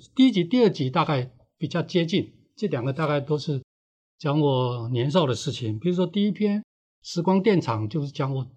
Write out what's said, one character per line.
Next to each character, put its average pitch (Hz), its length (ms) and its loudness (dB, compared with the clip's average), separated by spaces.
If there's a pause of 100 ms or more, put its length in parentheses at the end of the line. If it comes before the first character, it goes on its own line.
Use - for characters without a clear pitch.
(140)
第 262 120 6
一 254 40 4
集、 190 140 2
第 247 180 2
二 214 60 8
集 135 220 0
大 160 120 2
概 135 280 -2 (260)
比 151 100 -6
较 170 140 -4
接 165 240 0
近， 165 260 -2 (240)
这 208 140 -4
两 131 160 -4
个 135 80 -2
大 156 140 -4
概 147 120 0
都 143 200 -2
是 135 240 -4 (560)
讲 147 200 0
我 127 520 0
年 127 200 0
少 165 160 4
的 123 80 0
事 - 160 -6
情。 110 280 -4
比 170 100 -4
如 180 80 0
说 180 100 0
第 202 220 0
一 - 20 0
篇 208 320 -2 (400)
《时 - 200 -6
光 190 200 2
电 196 160 4
厂》 110 300 -2
就 151 140 -4
是 143 80 -6
讲 139 240 -4
我 131 120 -6 (100)